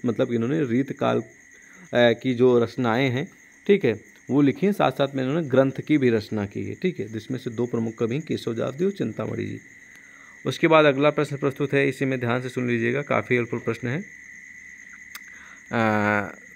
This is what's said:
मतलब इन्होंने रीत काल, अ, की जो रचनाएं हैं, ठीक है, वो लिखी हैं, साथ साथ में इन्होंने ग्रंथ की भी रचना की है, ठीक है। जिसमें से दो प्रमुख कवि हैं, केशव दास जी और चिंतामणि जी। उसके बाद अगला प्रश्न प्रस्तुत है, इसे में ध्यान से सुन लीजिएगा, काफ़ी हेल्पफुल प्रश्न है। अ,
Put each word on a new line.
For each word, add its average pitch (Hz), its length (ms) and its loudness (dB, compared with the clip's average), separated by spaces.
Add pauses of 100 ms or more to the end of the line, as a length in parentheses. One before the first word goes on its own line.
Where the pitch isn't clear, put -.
मतलब 120 260 0
इन्होंने 120 320 0
रीत 127 280 -2
काल, 120 280 0
अ, 120 40 -8 (680)
की 120 400 4
जो 123 240 6
रचनाएं 117 520 0
हैं, 139 180 -4 (380)
ठीक 202 180 4
है, 110 160 2 (300)
वो 139 120 4
लिखी 143 240 2
हैं, 208 60 2
साथ 143 200 0
साथ 139 220 -2
में 131 100 -4
इन्होंने 147 240 -2
ग्रंथ 131 320 2
की 151 180 0
भी 127 120 4
रचना 107 360 -2
की 101 180 -8
है, 104 100 -8
ठीक 180 260 -6
है। 107 80 -6
जिसमें 113 300 -8
से 123 120 -8
दो 120 160 -4
प्रमुख 113 280 -4
कवि 120 200 -2
हैं, 160 100 -6
केशव 117 300 -6
दास 123 200 -4
जी 156 100 -4
और 196 60 0
चिंतामणि 110 540 -6
जी। 107 160 -10 (840)
उसके 143 240 0
बाद 156 160 6
अगला 143 260 4
प्रश्न 143 260 -2
प्रस्तुत 139 360 -2
है, 139 160 2
इसे 135 180 -2
में 131 140 -2
ध्यान 123 220 -2
से 127 60 -8
सुन 123 200 -4
लीजिएगा, 120 340 0
काफ़ी 120 340 0
हेल्पफुल 120 240 -2
प्रश्न 117 280 -6
है। 135 100 -4
अ, 208 80 -10 (2500)